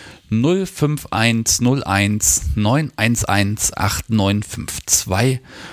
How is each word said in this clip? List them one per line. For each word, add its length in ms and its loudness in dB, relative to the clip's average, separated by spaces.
null 360 2
fünf 460 -2
eins 500 2
null 220 2
eins 720 0
neun 400 2
eins 300 0
eins 500 0
acht 340 -2
neun 340 2
fünf 420 -10
zwei. 560 0